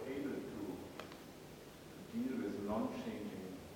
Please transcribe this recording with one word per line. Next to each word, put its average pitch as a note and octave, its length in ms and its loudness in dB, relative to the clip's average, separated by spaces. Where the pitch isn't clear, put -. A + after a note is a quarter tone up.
able C#3 220 2
to, - 260 0
to - 60 -8
deal B2+ 240 4
with - 140 2
non-changing - 800 2